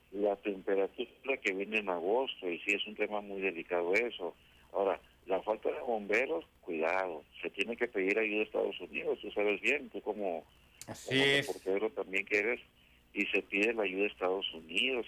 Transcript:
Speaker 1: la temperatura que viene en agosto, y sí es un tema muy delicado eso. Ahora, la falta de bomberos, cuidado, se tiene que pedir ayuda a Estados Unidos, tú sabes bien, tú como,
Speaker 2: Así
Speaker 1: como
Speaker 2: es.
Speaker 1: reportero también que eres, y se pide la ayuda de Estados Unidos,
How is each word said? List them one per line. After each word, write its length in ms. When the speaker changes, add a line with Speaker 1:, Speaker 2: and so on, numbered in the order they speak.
Speaker 1:
la 260
temperatura 1000
que 160
viene 260
en 100
agosto, 600
y 120
sí 120
es 140
un 80
tema 260
muy 200
delicado 520
eso. 420
Ahora, 260
la 160
falta 260
de 120
bomberos, 640
cuidado, 600
se 80
tiene 260
que 100
pedir 300
ayuda 240
a 40
Estados 360
Unidos, 400
tú 100
sabes 300
bien, 280
tú 120
como, 420
Speaker 2:
Así 240
Speaker 1:
como 120
Speaker 2:
es. 240
Speaker 1:
reportero 440
también 340
que 140
eres, 200
y 140
se 160
pide 280
la 120
ayuda 180
de 60
Estados 440
Unidos, 560